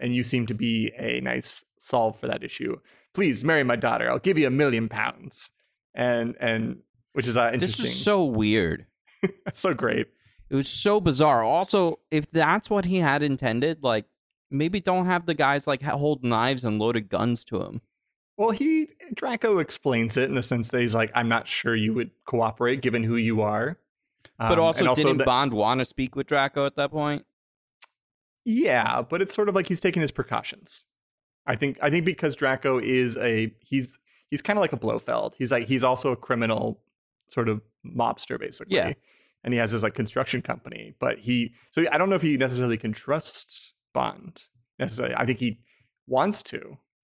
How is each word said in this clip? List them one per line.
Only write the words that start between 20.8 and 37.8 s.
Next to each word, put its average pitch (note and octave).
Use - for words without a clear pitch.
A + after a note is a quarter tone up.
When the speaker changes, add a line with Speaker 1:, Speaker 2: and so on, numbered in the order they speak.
Speaker 1:
he's A2+
like, A2+
"I'm A#2
not A#2
sure -
you A2
would A#2+
cooperate A#2+
given A#2+
who A2+
you A2+
are." G#2+
Speaker 2:
But F3
Speaker 1:
Um, E3
Speaker 2:
also, D#3+
Speaker 1:
and -
also B2+
Speaker 2:
didn't C3+
Speaker 1:
that C3+
Speaker 2:
Bond B2+
wanna A#2+
speak -
with C3+
Draco C#3
at C3+
that C#3+
point? D3
Speaker 1:
Yeah, B2+
but E3+
it's F#3+
sort G#3
of F#3+
like F#3+
he's F3+
taking F3
his D3
precautions. -
I B2+
think, C#3
I D3
think E3
because D#3+
Draco C3
is B2+
a, A2+
he's, C3
he's C#3+
kinda G#3
like E3+
a -
Blofeld. A2+
He's B2
like, A#2+
he's B2
also B2+
a A#2+
criminal A2+
sort A#2
of A2